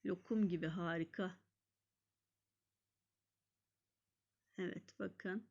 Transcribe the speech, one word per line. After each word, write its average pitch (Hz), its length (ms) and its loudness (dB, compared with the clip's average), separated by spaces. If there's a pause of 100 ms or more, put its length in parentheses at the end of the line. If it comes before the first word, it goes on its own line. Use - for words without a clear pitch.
Lokum 208 420 2
gibi 160 200 2
harika. 170 720 0 (3250)
Evet, - 420 -6
bakın. 190 520 -4